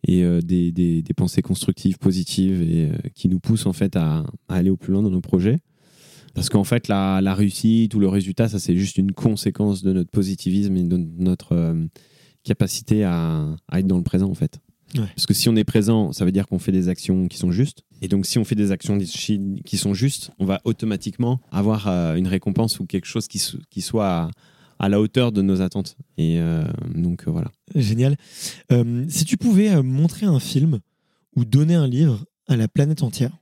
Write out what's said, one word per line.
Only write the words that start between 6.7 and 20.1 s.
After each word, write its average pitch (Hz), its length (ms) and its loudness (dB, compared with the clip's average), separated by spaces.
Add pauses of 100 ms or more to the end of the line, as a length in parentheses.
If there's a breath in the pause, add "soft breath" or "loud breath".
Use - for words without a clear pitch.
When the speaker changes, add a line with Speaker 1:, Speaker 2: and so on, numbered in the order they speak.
Speaker 1:
la, 95 320 2
la 95 140 2
réussite 110 600 2
ou 104 40 2
le 98 80 4
résultat, 95 400 0
ça, 101 120 -2
c'est 87 180 0
juste 98 220 0
une 98 120 2
conséquence 101 680 -2
de 95 100 0
notre 90 200 -2
positivisme 95 680 0
et 90 60 2
de 87 120 0 (220)
notre, 90 380 -2
euh, 82 280 0 (600 soft breath)
capacité 104 600 0
à, 82 440 0 (200)
à 90 120 -2
être 95 80 0
dans 92 100 2
le 87 60 0
présent, 95 260 0
en 87 60 -4
fait. - 240 -6 (360)
Speaker 2:
Ouais. 113 100 -2 (100)
Speaker 1:
Parce - 100 -4
que - 80 2
si - 160 2
on 113 60 4
est 107 80 4
présent, 107 500 2
ça 92 120 -2
veut 92 60 4
dire 98 160 0
qu'on 92 120 -2
fait 98 120 -2
des 92 180 2
actions 92 380 0
qui - 120 -8
sont 90 120 0
justes. 117 300 -2 (220)
Et 95 40 -8
donc, 98 200 0
si - 100 -2
on 110 80 2
fait - 100 -4
des 101 160 0
actions 101 280 -2
qui, 98 420 -4 (240)
qui 101 120 -4
sont 101 180 0
justes, 127 420 -4